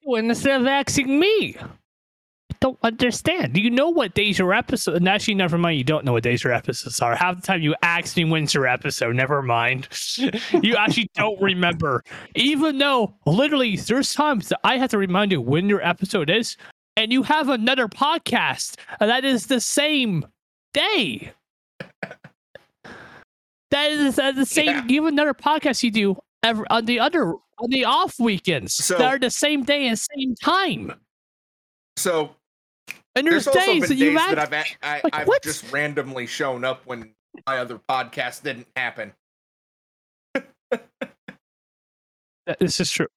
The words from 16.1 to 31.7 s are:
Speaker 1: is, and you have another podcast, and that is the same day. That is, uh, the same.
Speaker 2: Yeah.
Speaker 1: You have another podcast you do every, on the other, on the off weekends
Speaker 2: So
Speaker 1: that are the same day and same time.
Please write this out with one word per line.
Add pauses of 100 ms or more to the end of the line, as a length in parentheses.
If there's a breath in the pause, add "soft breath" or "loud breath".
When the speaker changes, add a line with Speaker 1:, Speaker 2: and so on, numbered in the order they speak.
Speaker 1:
is, (400 loud breath)
and
you
have
another
podcast, (240 loud breath)
and
that
is
the
same (480)
day. (2500 loud breath)
That
is,
uh,
the
same.
Speaker 2:
Yeah.
Speaker 1:
You
have
another
podcast
you
do (260)
every,
on
the
other,
on
the
off
weekends
Speaker 2:
So
Speaker 1:
that (100)
are
the
same
day
and
same
time. (1040)